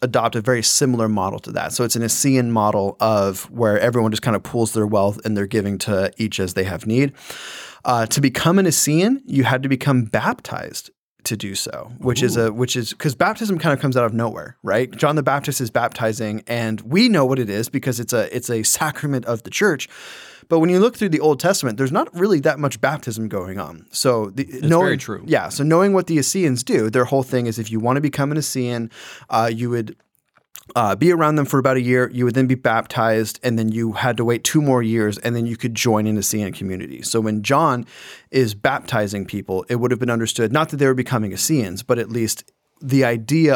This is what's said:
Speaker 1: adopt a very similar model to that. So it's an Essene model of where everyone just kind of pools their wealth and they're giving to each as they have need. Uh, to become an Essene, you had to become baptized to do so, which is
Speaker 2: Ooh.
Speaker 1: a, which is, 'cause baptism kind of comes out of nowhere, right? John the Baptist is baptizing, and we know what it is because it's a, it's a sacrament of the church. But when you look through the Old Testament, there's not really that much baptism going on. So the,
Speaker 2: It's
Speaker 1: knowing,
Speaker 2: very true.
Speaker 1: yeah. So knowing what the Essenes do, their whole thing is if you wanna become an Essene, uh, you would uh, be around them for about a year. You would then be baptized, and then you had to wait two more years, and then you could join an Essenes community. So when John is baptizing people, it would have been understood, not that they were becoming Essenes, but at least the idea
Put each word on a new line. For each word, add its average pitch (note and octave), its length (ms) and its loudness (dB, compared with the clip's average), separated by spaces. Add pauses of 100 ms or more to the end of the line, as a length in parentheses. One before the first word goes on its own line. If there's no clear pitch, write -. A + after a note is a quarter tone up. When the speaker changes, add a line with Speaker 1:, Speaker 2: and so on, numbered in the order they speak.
Speaker 1:
adopt A#2 340 0
a A2+ 60 0
very A#2+ 220 2
similar A#2+ 440 2
model G2+ 340 0
to - 120 -14
that. D#2+ 200 -4
So B2 100 -2
it's A2+ 120 0
an A#2 80 -2
Essene B2 480 2
model G#2 480 2
of G2+ 520 2
where G#2+ 280 2
everyone A#2 320 2
just G#2+ 120 -4
kind A2+ 120 2
of F#2+ 80 -2
pools A#2 300 -2
their G#2+ 140 2
wealth G#2 360 2
and G#2+ 140 -2
they're G2+ 80 0
giving G2+ 340 -2
to F#2+ 380 0
each A2 220 -4
as F#2 160 -4
they F#2+ 80 0
have F#2 240 -6
need. C3+ 260 2 (720)
Uh, A#2 220 2
to A2+ 120 0
become C#3 400 2
an F#3+ 60 4
Essene, F3+ 640 2
you C3+ 160 2
had B2+ 180 2
to C3+ 80 -4
become B2+ 360 2
baptized - 840 -6 (340)
to - 120 -4
do G2+ 200 -8
so, - 420 -8
which B2+ 260 0
is A#2 140 2
Speaker 2:
Ooh. A#2 100 4
Speaker 1:
a, A2 60 2
which B2 240 -2
is, A#2 160 -4
'cause D3+ 200 -2
baptism G3+ 460 0
kind D#3 140 2
of C3 80 -2
comes C3 160 0
out A#2+ 80 4
of A2 80 0
nowhere, A2+ 500 -4
right? A2 320 2
John D3+ 220 0
the D3 60 0
Baptist C#3 360 0
is A#2+ 100 -4
baptizing, A2 800 -2
and A2+ 340 -4
we F#3+ 280 2
know D#3+ 160 4
what C3+ 120 2
it A#2 120 -2
is G#2 180 -2
because C3 320 -2
it's A#2 140 -4
a, G#2+ 200 0
it's A#2+ 160 -6
a A2+ 140 -2
sacrament C#3+ 640 -2
of A#2 180 -4
the - 60 -16
church. F#3+ 400 0 (580)
But E3 120 2
when E3 100 4
you F3+ 100 4
look A#3+ 160 4
through G#3 140 0
the D#3 100 2
Old D3 220 2
Testament, C#3 360 0
there's C3 140 0
not A#3 160 0 (100)
really F#3 240 4
that C#3+ 180 0
much C#3+ 200 -2
baptism A#2+ 480 -2
going F#2+ 320 -6
on. E2 320 -12
So A2+ 380 2
the, A#2+ 160 -6
Speaker 2:
It's B2+ 200 -12
Speaker 1:
knowing, E3 200 4
Speaker 2:
very B2+ 120 0
true. F#2 280 -10
Speaker 1:
yeah. A2+ 240 0
So C#3+ 160 -2
knowing F3 260 6
what F#3 160 2
the D#3+ 100 0
Essenes C#3 460 0
do, A#2 260 2
their B2+ 160 2
whole C3+ 180 0
thing B2+ 240 -2
is A2+ 120 -4
if A2 120 -6
you A2 100 -2
wanna B2 180 2
become D3 320 -2
an D#3 60 -2
Essene, A#2+ 520 -4 (400)
uh, A#2 240 0
you A#2 180 -4
would A#2 260 -4 (800)
uh, G#2 200 2
be D3+ 160 4
around D#3 240 4
them D3 100 2
for C#3 140 2
about C3 180 2
a B2+ 40 2
year. B2 320 2
You B2 120 0
would A#2+ 100 0
then C3 120 4
be B2+ 80 2
baptized, A2+ 880 0
and A#2+ 140 0
then A2 140 0
you A2+ 220 -2
had A#2+ 240 -2
to A#2 80 0
wait A#2+ 180 0
two - 180 2
more C3 220 2
years, A2 360 0
and A#2 160 -2
then A#2 100 -2
you A#2 120 -4
could A#2 180 -6
join G#2+ 320 2
an G#2+ 100 0
Essenes G#2 400 -4
community. F2+ 440 -8
So - 200 -2
when G#2+ 220 -2
John C3+ 420 0 (460)
is A#2+ 220 2
baptizing G#2 720 -2
people, F#2+ 440 -6
it B2 60 0
would B2 160 0
have A#2+ 80 0
been A#2+ 100 -2
understood, A2+ 420 0
not D#3 180 2
that D3+ 80 -8
they C#3 80 2
were C3+ 80 4
becoming A#2+ 380 -2
Essenes, G2 520 -2
but B2 160 0
at A2 100 -6
least A2+ 420 -4 (280)
the C3+ 240 2
idea B2+ 520 2